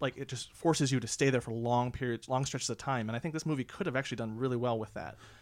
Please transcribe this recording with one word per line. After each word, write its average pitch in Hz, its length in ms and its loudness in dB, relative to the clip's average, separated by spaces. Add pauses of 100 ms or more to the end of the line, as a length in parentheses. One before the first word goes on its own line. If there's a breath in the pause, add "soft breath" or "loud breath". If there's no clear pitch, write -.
like, 131 180 0
it 135 100 -8
just - 240 -8
forces 151 400 4
you 127 80 4
to 113 60 -4
stay 139 240 4
there 127 100 4
for 117 120 -6
long 120 380 2
periods, 123 380 -4
long 135 160 2
stretches - 240 -2
of 117 80 -2
time. 120 320 -2
And 113 80 -2
I - 40 0
think 165 120 -4
this 160 140 -4
movie 139 180 0
could - 220 -6
have 131 100 0
actually 135 220 -2
done 110 180 -4
really 127 200 0
well 120 220 0
with 107 160 -6
that. 82 220 -10 (260 loud breath)